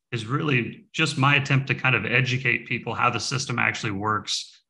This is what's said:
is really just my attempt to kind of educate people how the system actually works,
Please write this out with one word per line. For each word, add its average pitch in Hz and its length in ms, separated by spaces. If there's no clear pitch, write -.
is 110 140
really 131 680
just 160 260
my 139 200
attempt 135 300
to 123 60
kind 131 220
of 104 100
educate 123 600
people 117 260
how 120 160
the 110 80
system - 420
actually 110 320
works, 104 800